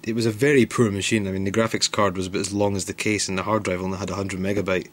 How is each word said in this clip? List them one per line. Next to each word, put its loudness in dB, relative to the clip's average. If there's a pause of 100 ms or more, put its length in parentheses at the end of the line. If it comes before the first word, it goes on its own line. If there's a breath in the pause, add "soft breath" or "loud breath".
It -4
was 0
a 4
very 4
poor 2
machine. 0
I -4
mean, -2
the 0
graphics 0
card 2
was -2
about -2
as -6
long 2
as -4
the -6
case, -2
and -2
the -2
hard 0
drive -2
only -4
had -6
a -6
hundred -4
megabyte. -2